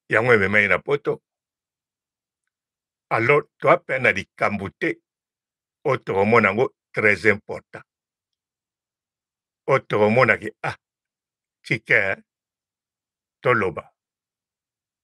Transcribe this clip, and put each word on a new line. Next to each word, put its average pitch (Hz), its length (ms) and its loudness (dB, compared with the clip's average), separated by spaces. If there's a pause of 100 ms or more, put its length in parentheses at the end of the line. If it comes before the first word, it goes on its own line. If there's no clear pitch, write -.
Yango 117 260 2
emema 101 240 2
ye 104 100 2
na 90 100 2
poto. - 440 -4 (1900)
Alors, 123 340 0 (140)
toa 147 180 4
mpe 147 220 -8
na 120 140 2
likambo 98 580 -6
te, - 300 -6 (840)
oyo 127 140 -2
tokomona 104 500 2
yango 107 260 -2 (180)
très 107 380 0
important. - 540 -10 (1800)
Oyo 135 120 0
tokomona 107 600 2
ke, 101 240 -14
ah, - 140 -8 (840)
tika, 117 600 -2 (1200)
toloba. 101 500 -2 (1120)